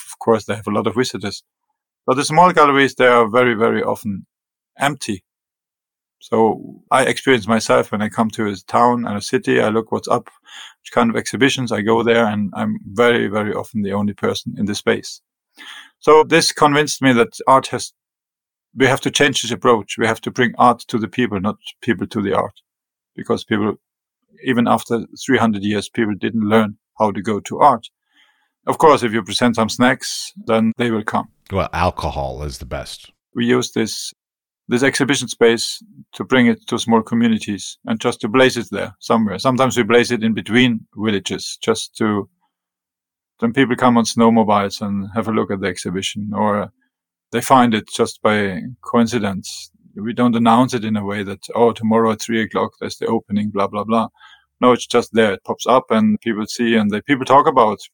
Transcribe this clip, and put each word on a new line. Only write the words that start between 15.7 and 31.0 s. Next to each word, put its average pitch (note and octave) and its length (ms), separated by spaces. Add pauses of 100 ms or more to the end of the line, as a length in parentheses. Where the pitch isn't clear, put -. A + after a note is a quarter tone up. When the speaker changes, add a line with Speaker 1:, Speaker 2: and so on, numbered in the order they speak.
Speaker 1:
So D#3 240
this D#3+ 280
convinced D3 500
me C3 120
that A#2 240 (100)
art C3 200
has, - 260 (840)
we B2+ 120
have C3 140
to C3 100
change C#3+ 300
this A2+ 100
approach. A#2 480
We A2+ 80
have A2+ 140
to A2+ 100
bring A#2+ 260
art A#2+ 300
to A#2+ 100
the A2 100
people, G#2 320
not G2 180 (240)
people G2 260
to A2 140
the G2 120
art. - 200 (640)
Because - 280
people, G#2 320 (680)
even A#2+ 240
after A2+ 380 (180)
three B2+ 140
hundred A2 260
years, G#2 260
people G#2 260
didn't G#2+ 340
learn G#2+ 280 (200)
how G#2+ 140
to G2+ 100
go G2+ 200
to - 180
art. D3 280 (800)
Of - 140
course, C#3 240
if A2 100
you A2+ 80
present A2 360
some A2 120
snacks, - 640
then A2 420
they A#2+ 120
will G#2+ 140